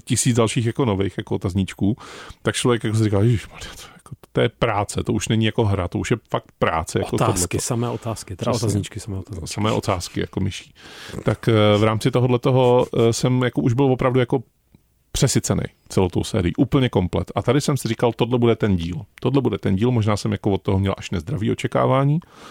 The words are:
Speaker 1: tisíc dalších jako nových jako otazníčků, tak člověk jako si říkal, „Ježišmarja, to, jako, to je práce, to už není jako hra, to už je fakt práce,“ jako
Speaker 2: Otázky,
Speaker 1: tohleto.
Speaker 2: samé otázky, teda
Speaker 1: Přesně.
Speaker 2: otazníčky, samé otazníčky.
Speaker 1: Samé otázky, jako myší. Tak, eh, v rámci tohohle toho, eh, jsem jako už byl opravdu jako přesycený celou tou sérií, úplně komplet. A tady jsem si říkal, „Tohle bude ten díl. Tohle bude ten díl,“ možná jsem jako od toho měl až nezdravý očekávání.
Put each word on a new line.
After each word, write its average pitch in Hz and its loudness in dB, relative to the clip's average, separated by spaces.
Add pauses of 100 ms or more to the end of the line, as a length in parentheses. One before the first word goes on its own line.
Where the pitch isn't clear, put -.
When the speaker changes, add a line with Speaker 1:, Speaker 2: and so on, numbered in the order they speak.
Speaker 1:
tisíc 120 0
dalších 113 2
jako 120 0
nových 98 0
jako 104 -6
otazníčků, 98 0 (460)
tak 110 -2
člověk 120 2
jako 107 -2
si 110 4
říkal, 101 2
„Ježišmarja, - -2
to, - -18 (120)
jako, - -20 (220)
to - 0
je 120 2
práce, 101 -4
to - -2
už 104 -2
není 113 2
jako 110 0
hra, 98 0
to - -4
už 92 -4
je 120 2 (140)
fakt - -6
práce,“ 87 0
jako 101 -2
Speaker 2:
Otázky, 110 2 (140)
Speaker 1:
tohleto. 104 -4
Speaker 2:
samé 120 -2
otázky, 110 -8
teda 117 -2
Speaker 1:
Přesně. 113 -2
Speaker 2:
otazníčky, 101 -2
samé 95 -8
otazníčky. - -10
Speaker 1:
Samé 107 0
otázky, 101 -4
jako 90 -6
myší. - -6 (520)
Tak, - -2
eh, 117 4 (260)
v 104 4
rámci 110 2
tohohle 123 2
toho, 127 4 (100)
eh, 117 4
jsem 127 0
jako 123 -2
už 143 2
byl 127 2
opravdu 127 2
jako 123 0 (720)
přesycený - 0 (260)
celou 92 2
tou 87 -2
sérií, 90 0
úplně 131 2
komplet. 92 -2
A 104 -2
tady 127 2
jsem 147 0
si 113 -6
říkal, 113 0
„Tohle 123 0
bude 117 4
ten 104 2
díl. 85 -6 (240)
Tohle 135 0
bude 107 -2
ten 101 0
díl,“ 117 2
možná 110 2
jsem 107 -4
jako 101 -2
od 95 0
toho 98 0
měl 98 0
až - -14
nezdravý 98 -2
očekávání. 131 2 (300)